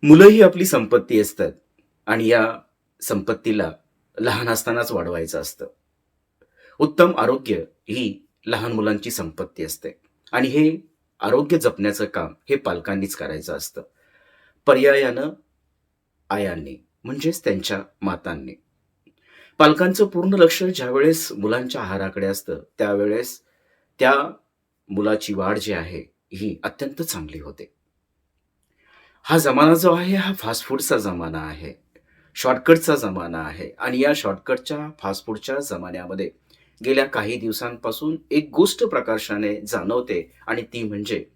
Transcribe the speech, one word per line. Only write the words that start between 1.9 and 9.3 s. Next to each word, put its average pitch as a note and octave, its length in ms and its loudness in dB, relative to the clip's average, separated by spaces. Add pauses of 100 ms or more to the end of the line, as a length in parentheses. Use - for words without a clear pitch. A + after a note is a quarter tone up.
आणि A2+ 220 0
या A2+ 180 6 (560)
संपत्तीला G#2 680 -2 (460)
लहान A2+ 320 -2
असतानाच A#2 440 -2
वाढवायचं E2 480 -6
असतं. - 260 -12 (1120)
उत्तम D3+ 380 4
आरोग्य A2+ 360 0 (340)
ही G#2 380 -6 (200)
लहान A2+ 260 -4
मुलांची G#2+ 380 -2
संपत्ती E2+ 540 -10